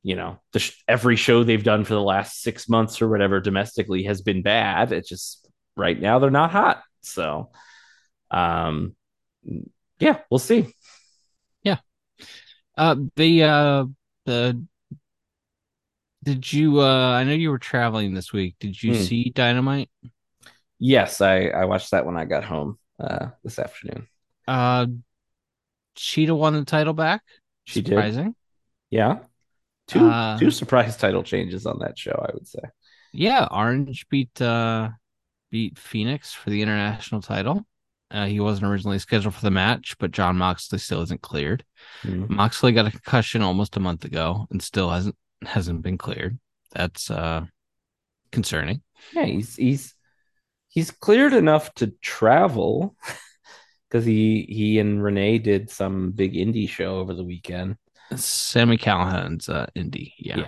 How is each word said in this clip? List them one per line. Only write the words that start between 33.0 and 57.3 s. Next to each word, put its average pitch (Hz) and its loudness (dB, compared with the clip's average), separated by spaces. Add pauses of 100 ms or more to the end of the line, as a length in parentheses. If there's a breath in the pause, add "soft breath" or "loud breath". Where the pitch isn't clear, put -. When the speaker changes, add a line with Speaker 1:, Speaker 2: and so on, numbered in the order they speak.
Speaker 2:
Yeah, 226 2
Orange 123 -2
beat, 135 -2
uh, 113 0 (600)
beat 110 -4
Phoenix 117 -6
for - -10
the 104 0
international 107 -2
title. 143 -4 (440)
Uh, 104 -4
he 101 -2
wasn't 104 0
originally 101 -2
scheduled 104 -2
for - -10
the 104 2
match, 95 0
but 92 -4
Jon 92 0
Moxley 92 -2
still - -6
isn't - -6
cleared. 76 -6 (380 loud breath)
Speaker 1:
Hmm. 92 -6
Speaker 2:
Moxley 110 2
got 110 4
a 110 0
concussion - 0
almost 98 0
a 101 -2
month 87 -4
ago 82 -4
and 95 -6
still 90 -2
hasn't, 92 -2 (280)
hasn't 85 -4
been 90 -4
cleared. - -8 (340)
That's, - -6
uh, 82 -4 (840)
concerning. 85 -4 (300)
Speaker 1:
Yeah, 330 -2
he's, - -6
he's, - -2 (760)
he's 165 -4
cleared 262 4
enough 156 4
to 117 -2 (120)
travel 131 2 (460 loud breath)
<laughs> - -20
'cause 117 0
he, 107 2
he 107 0
and 104 0
Renee 101 2
did 107 0
some 95 -4
big 95 -2
indie 104 -2
show 92 -6
over 92 -6
the 90 -10
weekend. 90 -8 (380 soft breath)